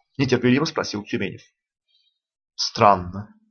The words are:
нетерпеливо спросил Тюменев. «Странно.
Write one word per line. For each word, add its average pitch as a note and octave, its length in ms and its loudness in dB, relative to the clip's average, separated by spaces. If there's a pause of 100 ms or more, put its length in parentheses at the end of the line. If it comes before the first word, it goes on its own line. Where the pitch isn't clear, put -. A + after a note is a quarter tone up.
(160)
нетерпеливо B2+ 480 2
спросил G#2 400 -4
Тюменев. G2 380 -6 (1120)
«Странно. G2+ 800 0 (160)